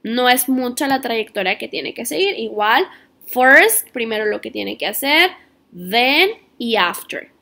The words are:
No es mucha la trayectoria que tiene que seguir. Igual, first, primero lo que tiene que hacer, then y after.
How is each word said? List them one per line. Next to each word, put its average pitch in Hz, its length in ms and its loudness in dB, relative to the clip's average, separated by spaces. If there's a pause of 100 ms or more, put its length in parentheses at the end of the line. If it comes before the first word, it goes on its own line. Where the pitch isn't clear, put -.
No 240 240 0
es 254 220 2
mucha 254 400 -2
la 269 100 0
trayectoria 214 580 -4
que - 120 -10
tiene - 240 -8
que 240 120 -10
seguir. 370 320 -2
Igual, 220 480 0 (420)
first, 285 640 4
primero 220 340 -4
lo 208 160 -2
que 226 100 -12
tiene 208 260 -8
que 151 100 -6
hacer, 302 440 2 (400)
then 247 600 2 (260)
y 233 180 -4
after. - 560 -4 (100)